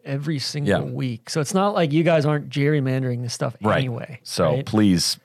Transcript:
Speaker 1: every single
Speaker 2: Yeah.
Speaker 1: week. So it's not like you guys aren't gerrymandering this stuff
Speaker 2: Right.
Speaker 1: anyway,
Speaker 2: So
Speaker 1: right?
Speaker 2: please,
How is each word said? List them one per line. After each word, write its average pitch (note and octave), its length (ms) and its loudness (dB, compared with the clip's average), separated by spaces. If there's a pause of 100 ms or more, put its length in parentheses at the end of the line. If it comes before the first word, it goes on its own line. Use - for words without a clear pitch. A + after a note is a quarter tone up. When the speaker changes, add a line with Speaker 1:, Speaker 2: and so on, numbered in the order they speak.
Speaker 1:
every C#3+ 340 -4
single C#3+ 320 -4
Speaker 2:
Yeah. F#2 100 2
Speaker 1:
week. C3 480 -6
So D#3+ 120 -4
it's C#3 120 -4
not G3+ 220 2
like E3+ 180 2
you D#3+ 120 4
guys D#3+ 200 4
aren't D3 260 0
gerrymandering C3 680 0
this A#2 140 -6
stuff C3+ 260 -4
Speaker 2:
Right. G3 180 2
Speaker 1:
anyway, B2+ 440 -6
Speaker 2:
So - 220 -2
Speaker 1:
right? D#2+ 200 2
Speaker 2:
please, G2 600 4